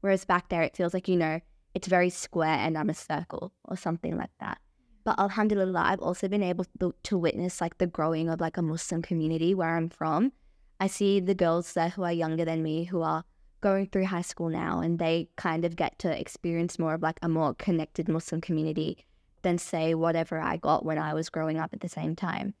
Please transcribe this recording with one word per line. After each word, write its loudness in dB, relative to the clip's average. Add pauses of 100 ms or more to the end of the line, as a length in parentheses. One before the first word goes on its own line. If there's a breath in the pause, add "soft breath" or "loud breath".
Whereas 2
back 2
there, 2
it 0
feels 0
like, -2
you 4
know, 2 (340)
it's -6
very 6
square 0
and 0
I'm 0
a 0
circle -6 (120)
or -6
something -4
like -6
that. -8 (440)
But 0
alhamdulillah, 2
I've 2
also -2
been 2
able 0 (140)
to, 0 (100)
to 0
witness, 0
like, -4
the 2
growing 0
of, -2
like, -2
a 0
Muslim -2
community 0
where 0
I'm 0
from. 0 (480)
I 2
see 4
the 2
girls 2
there 2
who -6
are 0
younger 0
than -2
me -2
who -2
are -2 (380)
going 2
through 0
high -2
school -4
now, -2
and 0
they 0
kind 0
of -2
get -2
to 0
experience -4
more 0
of, -2
like, -2
a -2
more 2
connected -2
Muslim -2
community -2 (360 soft breath)
than, 2
say, 0
whatever 0
I -2
got 2
when 0
I -2
was -4
growing -2
up -4
at -12
the -6
same -4
time. -4